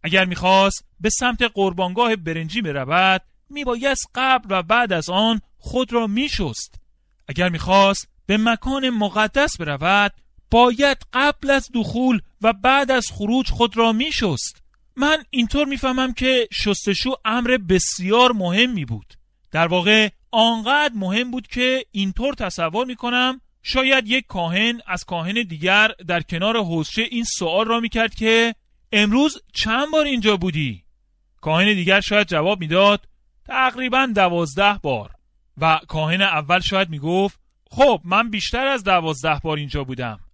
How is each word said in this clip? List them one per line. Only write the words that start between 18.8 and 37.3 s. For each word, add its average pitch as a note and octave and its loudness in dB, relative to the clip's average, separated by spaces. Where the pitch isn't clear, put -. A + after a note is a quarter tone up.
بود. A2+ -12
در E3 0
واقع G3+ 2
آنقدر A#3 2
مهم G#3 -2
بود B3 -8
که B3+ -2
اینطور G3+ -4
تصور F#3 -4
می‌کنم B3 -4
شاید C4 0
یک B3+ -2
کاهن G3 -2
از F3+ -8
کاهن F3 -6
دیگر G3 2
در E3+ 0
کنار G3 -2
حوضچه E3 -2
این A#3+ -4
سوال F#3+ -2
را A#3 0
می‌کرد A3+ -2
که A3+ 2
"امروز A3 2
چند G#3+ -2
بار B3 2
اینجا G#3+ 0
بودی؟" D3+ -4
کاهن F3+ 2
دیگر F#3+ 2
شاید G#3 0
جواب F3+ 0
می‌داد F#3+ 2
"تقریباً B3+ 0
دوازده F3+ 2
بار" A#2 -4
و D#3+ 2
کاهن D#3 -2
اول E3+ 0
شاید F#3+ -2
می‌گفت E3+ -2